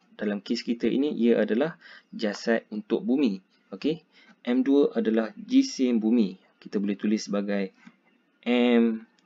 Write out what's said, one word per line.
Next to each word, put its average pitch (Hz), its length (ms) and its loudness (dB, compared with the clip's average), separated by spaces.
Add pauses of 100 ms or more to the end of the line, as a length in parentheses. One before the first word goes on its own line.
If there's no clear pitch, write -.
(180)
dalam 104 240 -4
kes - 240 -4
kita 120 240 -2
ini, 139 240 0
ia 117 240 4
adalah 113 400 0 (320)
jasad 107 640 -2
untuk 104 320 -4
bumi. 120 320 0 (320)
Okey, 143 320 -4 (400)
M 123 240 0
dua 143 240 4
adalah 110 480 0
jisim 127 640 0
bumi. 110 320 2 (240)
Kita - 240 -6
boleh 101 160 -2
tulis 107 320 -2
sebagai 101 400 -4 (720)
M 117 640 2 (200)